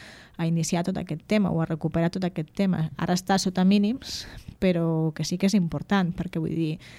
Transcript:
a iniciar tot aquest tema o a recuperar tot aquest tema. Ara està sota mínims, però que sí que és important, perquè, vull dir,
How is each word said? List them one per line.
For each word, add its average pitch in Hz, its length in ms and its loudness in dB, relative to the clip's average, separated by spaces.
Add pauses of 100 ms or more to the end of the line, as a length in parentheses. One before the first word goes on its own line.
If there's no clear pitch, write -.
(360)
a 165 100 -2
iniciar 170 380 0
tot 190 160 -2
aquest 160 260 -6
tema 208 240 2
o 160 120 0
a 160 40 -2
recuperar 165 460 0
tot 185 160 -4
aquest 160 260 -8
tema. 175 360 0 (100)
Ara 180 160 0
està 185 240 2
sota 185 240 0
mínims, 208 640 2 (340)
però 165 560 2
que 156 80 -4
sí 175 160 -4
que 196 80 4
és 208 80 2
important, 175 580 0
perquè, 175 280 -4
vull 160 120 -2
dir, 160 220 -2 (220)